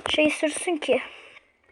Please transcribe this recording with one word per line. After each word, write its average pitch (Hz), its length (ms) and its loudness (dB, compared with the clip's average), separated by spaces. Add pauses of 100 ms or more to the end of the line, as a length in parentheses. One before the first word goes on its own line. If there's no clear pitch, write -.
şey 302 220 4
sürsün 320 460 -2
ki? 269 260 0 (680)